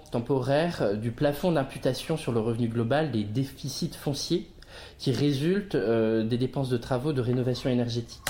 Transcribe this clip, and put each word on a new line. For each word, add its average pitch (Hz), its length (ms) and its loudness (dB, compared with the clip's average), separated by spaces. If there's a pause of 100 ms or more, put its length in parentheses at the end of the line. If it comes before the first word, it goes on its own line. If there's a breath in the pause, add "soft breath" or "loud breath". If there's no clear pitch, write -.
(120)
temporaire 135 840 2
du 113 160 -2
plafond 147 400 0
d'imputation 139 640 0
sur 139 160 -2
le 117 80 2
revenu 117 260 0
global 120 440 0
des 110 120 0
déficits 131 760 -4
fonciers - 520 -2 (480 loud breath)
qui 135 160 0
résultent, 147 640 2
euh, 110 500 4
des 117 120 0
dépenses 131 300 0
de 123 100 2
travaux 131 360 0
de 131 80 0
rénovation 123 480 0
énergétique. 120 500 0 (100)